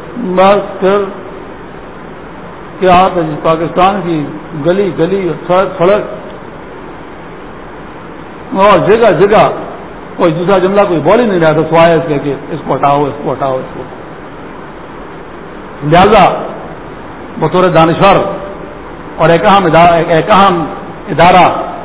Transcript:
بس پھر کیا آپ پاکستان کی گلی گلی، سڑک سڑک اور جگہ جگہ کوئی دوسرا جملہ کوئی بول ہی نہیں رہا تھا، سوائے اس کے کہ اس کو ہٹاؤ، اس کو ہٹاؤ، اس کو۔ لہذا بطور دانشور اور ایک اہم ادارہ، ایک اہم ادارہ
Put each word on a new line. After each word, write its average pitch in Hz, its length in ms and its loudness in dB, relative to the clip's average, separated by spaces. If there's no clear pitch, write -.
بس 190 420 4
پھر 196 240 2
کیا 185 120 4
آپ 185 80 2
پاکستان 175 600 0
کی 160 240 -2
گلی 190 320 2
گلی، 180 340 0
سڑک 175 340 0
سڑک 190 220 2
اور 190 340 4
جگہ 214 300 4
جگہ 190 300 4
کوئی 175 160 2
دوسرا 175 300 2
جملہ 196 260 2
کوئی 165 120 0
بول 190 200 4
ہی 247 60 2
نہیں 190 140 0
رہا 160 80 4
تھا، 151 220 2
سوائے 165 200 6
اس 160 180 2
کے 147 100 0
کہ 135 160 -4
اس 156 160 -8
کو 143 80 -2
ہٹاؤ، 143 300 2
اس 131 100 -2
کو 156 80 -2
ہٹاؤ، 131 260 -2
اس - 160 -10
کو۔ 131 80 -10
لہذا 175 600 4
بطور 180 320 2
دانشور 165 520 4
اور - 140 4
ایک 170 180 4
اہم 196 160 6
ادارہ، 170 300 6
ایک 160 360 2
اہم 185 360 4
ادارہ 175 540 4